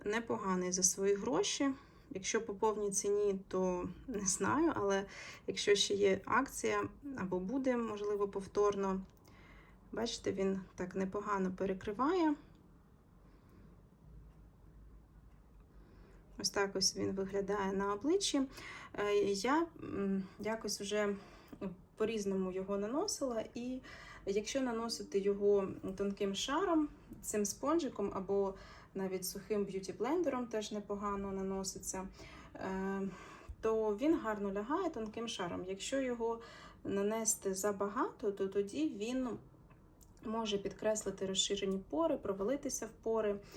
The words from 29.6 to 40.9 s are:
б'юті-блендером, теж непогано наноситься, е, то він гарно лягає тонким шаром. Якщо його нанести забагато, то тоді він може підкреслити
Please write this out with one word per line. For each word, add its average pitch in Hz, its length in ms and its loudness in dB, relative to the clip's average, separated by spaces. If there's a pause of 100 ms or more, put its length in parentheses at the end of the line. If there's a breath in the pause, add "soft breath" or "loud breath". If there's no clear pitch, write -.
б'юті-блендером, 247 800 0
теж 214 240 -2
непогано 202 600 -2
наноситься, 190 760 -4 (480 loud breath)
е, 190 460 -2 (600 loud breath)
то 220 340 2
він 285 240 2
гарно 208 340 -2
лягає 294 360 0
тонким 226 380 -4
шаром. 180 400 -4
Якщо 196 340 -2
його 233 380 -2 (440 loud breath)
нанести 202 720 0
забагато, 208 760 0
то 196 160 -2
тоді 202 420 0
він 247 400 -2 (960)
може 220 320 0
підкреслити 202 680 -2